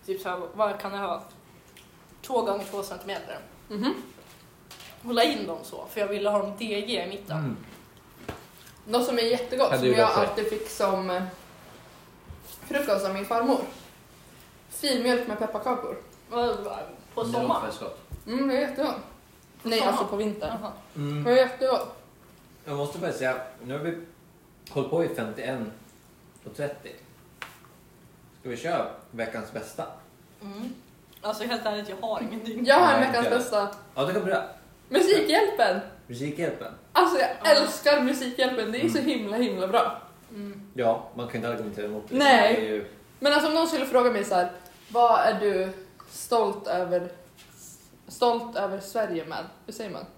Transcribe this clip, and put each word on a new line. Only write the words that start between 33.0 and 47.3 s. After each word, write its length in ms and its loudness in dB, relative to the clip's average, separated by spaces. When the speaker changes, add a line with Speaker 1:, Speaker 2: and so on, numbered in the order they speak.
Speaker 3:
Nej, 80 6
Speaker 2:
veckans 180 2
Speaker 3:
inte 80 2
jag. 80 4
Speaker 2:
bästa. 260 0
Speaker 3:
Ja, 100 2
du 80 0
kan 120 2
börja. 200 0
Speaker 2:
Musikhjälpen. 920 4
Speaker 3:
Musikhjälpen. 640 -6
Speaker 2:
Alltså, 260 6
jag 100 4
Speaker 1:
Ja. 60 6
Speaker 2:
älskar 520 6
Musikhjälpen. 680 0
Det 120 0
är 40 4
så 100 2
Speaker 3:
Mm. 120 2
Speaker 2:
himla, 260 -2
himla 320 0
bra. 320 2
Speaker 1:
Mm. 440 -14
Speaker 3:
Ja, 400 0
man 140 -6
kan 80 -8
inte 120 -4
argumentera 380 -6
emot 220 -8
det. 80 -4
Speaker 2:
Nej. 380 8
Speaker 3:
Det 60 2
är 120 -2
ju 160 -4
Speaker 2:
Men 120 4
alltså, 160 4
om 60 0
någon 140 4
skulle 180 -2
fråga 240 4
mig 140 -2
så 100 -2
här: 180 2
"Vad 320 6
är 200 2
du 280 2
stolt 560 0
över, 420 0